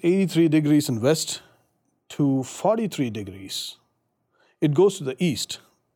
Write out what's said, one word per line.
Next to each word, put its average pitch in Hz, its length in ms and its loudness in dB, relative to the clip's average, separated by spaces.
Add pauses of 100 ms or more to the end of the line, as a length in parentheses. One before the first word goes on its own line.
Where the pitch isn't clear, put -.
eighty-three 170 440 4
degrees 151 420 2
in 113 120 -2
west 156 400 0 (680)
to 135 340 0
forty-three 190 680 -2
degrees, 95 680 -12 (840)
it 151 120 2
goes 190 260 4
to 170 40 -12
the 131 180 -6
east. 147 380 -2 (360)